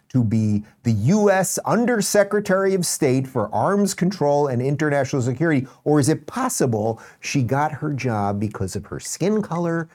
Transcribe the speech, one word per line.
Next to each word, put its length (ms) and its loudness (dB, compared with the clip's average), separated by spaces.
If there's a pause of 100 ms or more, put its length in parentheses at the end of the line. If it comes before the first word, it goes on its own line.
to 160 2
be 400 0 (180)
the 80 0
U 400 4
S 320 0
Undersecretary 1080 2
of 120 0
State 400 0
for 300 -2
Arms 380 2
Control 540 0
and 140 -2
International 600 0
Security? 440 0 (200)
Or 160 4
is 80 2
it 180 -2
possible 760 -2 (200)
she 200 -2
got 300 0
her 220 -6
job 480 -2
because 340 -6
of 120 -10
her 120 -10
skin 420 -2
color 540 -4